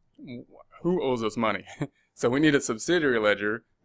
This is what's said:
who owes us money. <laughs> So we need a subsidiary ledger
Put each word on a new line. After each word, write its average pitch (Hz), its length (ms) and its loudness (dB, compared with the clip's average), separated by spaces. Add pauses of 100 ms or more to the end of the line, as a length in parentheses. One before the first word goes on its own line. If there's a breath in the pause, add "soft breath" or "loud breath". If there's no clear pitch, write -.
(800)
who 175 220 0
owes 127 200 0
us 107 120 -2
money. 104 300 -2 (140)
<laughs> - 120 -8 (220)
So - 160 0
we 131 100 0
need 156 140 4
a 135 80 4
subsidiary 131 580 0
ledger 104 440 0 (220)